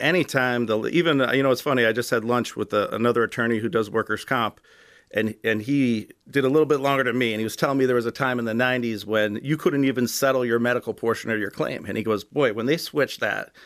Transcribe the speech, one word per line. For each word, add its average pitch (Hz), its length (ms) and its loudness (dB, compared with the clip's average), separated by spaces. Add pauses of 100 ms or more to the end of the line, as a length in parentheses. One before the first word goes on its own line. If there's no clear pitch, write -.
Anytime, 131 640 0
the, 110 220 0
even, 151 340 2
uh, 120 100 0
you 135 100 2
know, 135 100 2
it's 120 100 0
funny, 127 240 2
I 113 60 4
just 117 180 -4
had 113 140 0
lunch 120 320 -2
with 107 180 -4
a, 104 200 0
another 117 280 2
attorney 117 360 -2
who 113 100 -4
does 107 220 -2
workers' 107 340 -2
comp, 117 360 -2 (520)
and, 107 220 0 (100)
and 107 180 0
he 120 460 0 (220)
did 135 140 2
a 131 40 2
little 151 180 4
bit 139 140 2
longer 135 240 0
than 120 120 0
me, 120 160 2
and 107 80 -4
he 110 40 -2
was 107 120 -6
telling 139 220 0
me 131 80 4
there 127 100 2
was 117 100 0
a 117 60 -2
time 127 260 -2
in 117 60 -4
the 110 100 -2
nineties 117 520 -2
when 107 360 0
you 147 140 -2
couldn't 143 280 2
even 123 240 2
settle 135 360 0
your 117 140 0
medical 120 360 0
portion 113 360 -2
of 110 80 0
your 101 120 -4
claim. - 360 -4
And 98 100 -6
he 110 60 -2
goes, 107 220 -2
"Boy, 135 280 0
when 113 140 -4
they 156 100 2
switched - 440 -4
that - 320 -4 (140)